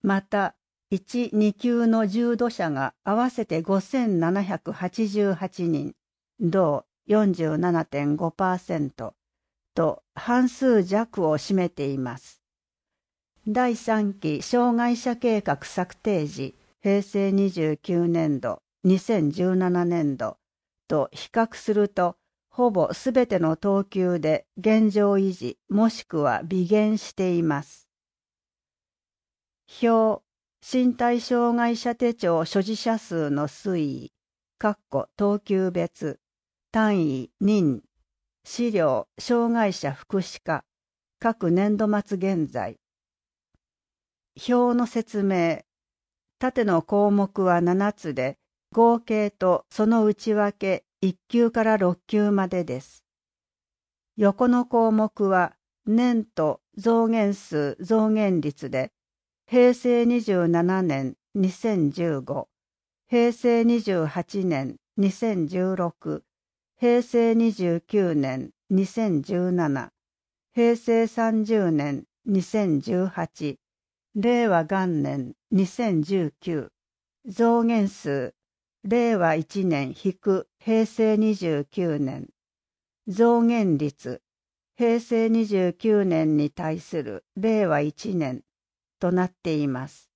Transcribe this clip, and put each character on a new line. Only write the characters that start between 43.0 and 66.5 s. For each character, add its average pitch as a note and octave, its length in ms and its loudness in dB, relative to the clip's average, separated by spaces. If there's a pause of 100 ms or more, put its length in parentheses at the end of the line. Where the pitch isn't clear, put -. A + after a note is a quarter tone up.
表 B3 400 2
の A#3+ 100 0
説 A3 360 -4
明。 F3+ 400 0 (760)
縦 B3+ 260 0
の F3 180 2
項 G3+ 280 2
目 G3 340 0
は F3 160 4
七 F#3+ 320 2
つ D3+ 220 -10
で、 B2+ 240 -4 (340)
合 A#3 280 4
計 G#3+ 300 -2
と - 400 0
そ G#3+ 160 0
の A3+ 180 4
内 G#3+ 300 0
訳、 G#3 500 -2 (160)
一 F#3+ 180 -2 (100)
級 A#3 220 2
か A3+ 140 0
ら A3 120 4
六 F3+ 300 2
級 G#3 240 0
ま G3 160 2
で F3+ 180 -4
で C3 160 -8
す。 - 240 -20 (1120)
横 G#3 320 2
の B3 160 2
項 A3+ 280 2
目 G#3+ 360 0
は、 F#3 280 0 (300)
年 A#3 380 2
と - 360 -2 (160)
増 A3+ 320 2
減 G#3+ 260 2
数、 D3+ 460 -4
増 A3 280 2
減 G#3 320 2
率 D3 300 -6
で、 C3 220 -4 (600)
平 B3 220 6
成 A#3+ 320 2
二 A#3+ 160 2
十 F3+ 260 2
七 F3 340 2
年、 C3+ 340 -4 (180)
二 F#3+ 160 0
千 F3+ 400 -2
十 D#3 320 -4
五、 C3+ 260 -8 (580)
平 A#3+ 260 2
成 A#3 320 2
二 A#3 160 4
十 F3+ 260 0
八 F3+ 380 -6
年、 C#3 340 -2 (180)
二 G3 140 2
千 F#3+ 360 -2
十 F#3 300 -2
六、 D#3+ 480 -6 (560)